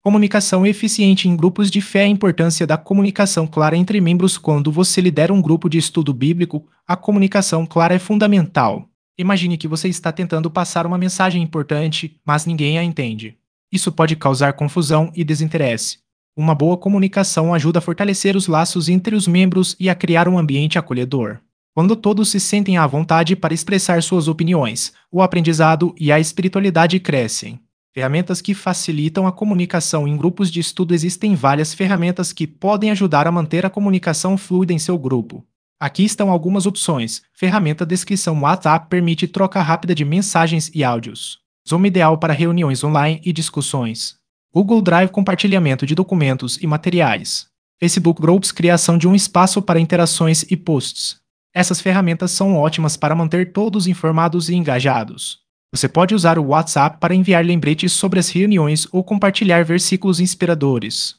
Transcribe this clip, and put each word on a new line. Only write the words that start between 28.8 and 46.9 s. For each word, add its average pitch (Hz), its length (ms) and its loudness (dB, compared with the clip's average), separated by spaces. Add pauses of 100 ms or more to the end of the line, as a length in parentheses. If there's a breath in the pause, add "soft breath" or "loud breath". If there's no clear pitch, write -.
a 185 60 0
comunicação 180 720 -2
em 147 100 -2
grupos 175 360 -2
de 170 80 -4
estudo. 175 340 -2
Existem 180 400 0
várias 143 400 0
ferramentas 180 580 -2
que 160 140 -6
podem 208 460 -2
ajudar 170 340 2
a 170 60 0
manter 170 340 -2
a 190 40 -2
comunicação 190 680 -2
fluida 180 340 0
em 165 60 0
seu 180 180 -2
grupo. 127 480 -4 (360)
Aqui 147 240 0
estão 208 260 0
algumas 180 340 0
opções. 156 580 -4 (100)
Ferramenta 180 520 0
descrição. 175 580 -2
WhatsApp 156 460 0
permite 175 380 0
troca 190 340 0
rápida 175 360 0
de 151 80 -2
mensagens 165 680 0
e 151 120 -2
áudios. 117 560 -6 (280)
Zoom 175 180 2
ideal 170 320 4
para 160 140 0
reuniões 156 520 0
online 151 400 0
e 175 80 -2
discussões. 135 840 -6 (380)
Google 208 280 2
Drive 180 300 2
compartilhamento 185 720 0
de 147 120 -2
documentos 147 640 -2
e 170 60 -2
materiais. 151 800 -2 (320)